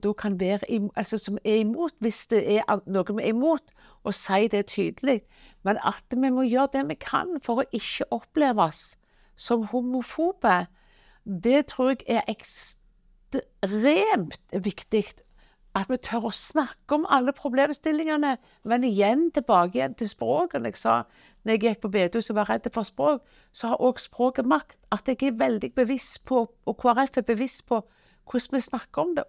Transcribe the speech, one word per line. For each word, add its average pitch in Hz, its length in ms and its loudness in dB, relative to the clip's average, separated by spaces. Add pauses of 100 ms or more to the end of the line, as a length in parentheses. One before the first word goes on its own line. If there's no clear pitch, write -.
da 208 80 2
kan 202 280 -4
være 196 280 0
im-, 208 280 -2
altså 214 220 -4
som 196 260 -6
er 214 180 4
imot, 285 360 -2
hvis - 280 -4
det 214 180 2 (140)
er 220 100 0
an-, 196 180 0
noe 190 220 0
vi 208 160 -4
er - 80 0
imot, 285 300 2 (420)
og 196 100 -2
si 208 340 2
det 202 180 0
tydelig. 208 560 0 (420)
Men 208 180 0
at - 280 -4
vi 262 200 2
må 254 140 2
gjøre 254 280 2
det 285 160 -2
vi - 60 -6
kan 339 460 -4
for 233 220 -2
å - 100 -2
ikke - 400 -6
oppleves 226 840 0 (400)
som 233 360 -2
homofobe, 247 920 0 (580)
det 226 440 2
tror 254 280 0
jeg - 100 -20
er 226 220 0
ekstremt - 2000 -2 (120)
viktig, 202 520 -2 (720)
at 196 180 -4
vi 254 80 0
tør 226 260 -6
å 214 80 -4
snakke - 640 -2
om 311 160 0
alle 262 240 4
problemstillingene, 294 1000 0 (280)
men 247 200 0
igjen 233 460 4
tilbake 185 460 2
igjen 262 180 -2
til 220 140 -6
språket. 285 560 -2
Jeg - 160 -6
sa, - 240 2 (400)
når 220 80 0
jeg 214 100 2
gikk 220 220 0
på 208 80 -4
bedehus 202 400 0
og 208 40 -2
var 208 120 0
redd 220 240 -2
for 226 100 -2
språk, 277 380 0 (320)
så - 160 -8
har 233 160 0
også 254 240 2
språket 254 400 0
makt. 294 280 0 (140)
At - 160 -2
jeg 262 160 -2
er 262 160 0
veldig 240 380 0
bevisst 254 480 -2
på, 233 240 2
og - 320 -6
K - 80 -4
R 233 160 4
F 269 160 -2
er - 80 -2
bevisst 240 400 -4
på, 226 140 0 (440)
hvordan - 300 -4
vi 254 40 2
snakker - 420 -6
om 339 120 0
det. - 140 -2